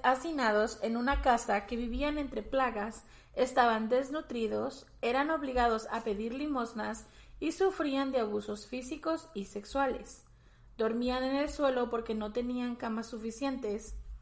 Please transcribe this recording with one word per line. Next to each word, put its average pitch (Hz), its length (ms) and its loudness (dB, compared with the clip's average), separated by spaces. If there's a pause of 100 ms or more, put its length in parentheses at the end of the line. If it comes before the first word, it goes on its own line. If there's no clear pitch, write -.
hacinados 254 800 4
en 226 160 0
una 277 240 2
casa 233 460 4
que 247 100 -4
vivían 254 400 -2
entre 262 240 -4
plagas 226 640 -2 (320)
estaban 240 540 4
desnutridos, 247 960 0 (160)
eran 269 260 2
obligados 247 640 2
a 226 120 -2
pedir 220 300 -2
limosnas 240 720 -4 (340)
y 320 140 -2
sufrían 285 580 2
de 262 80 2
abusos 208 480 -2
físicos 294 640 -4
y 196 120 -6
sexuales. - 800 -4 (520)
Dormían 247 460 0
en 262 140 2
el 294 120 0
suelo 254 400 2
porque 226 240 -2
no 214 200 -4
tenían 247 420 -2
camas 226 320 -4
suficientes 226 880 -4 (260)